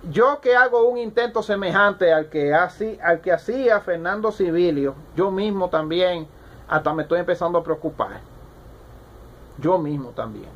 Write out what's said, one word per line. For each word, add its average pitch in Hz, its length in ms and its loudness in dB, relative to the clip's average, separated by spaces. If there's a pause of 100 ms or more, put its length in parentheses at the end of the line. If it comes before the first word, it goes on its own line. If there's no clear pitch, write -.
(100)
Yo 262 320 2
que 247 120 4
hago 247 320 4
un 247 120 0
intento 233 440 -2
semejante 196 680 2
al 156 160 2
que 147 240 0
haci-, 180 500 0
al 170 200 2
que 185 100 0
hacía 226 480 0
Fernando 196 500 -4
Civilio, 165 640 0 (220)
yo 196 140 0
mismo 190 400 -2
también 165 580 -2 (400)
hasta 151 240 -2
me 160 120 -4
estoy 170 160 0
empezando 175 400 -2
a 165 40 -14
preocupar. 151 560 -6 (1400)
Yo 170 220 0
mismo 147 320 -6
también. 107 440 -10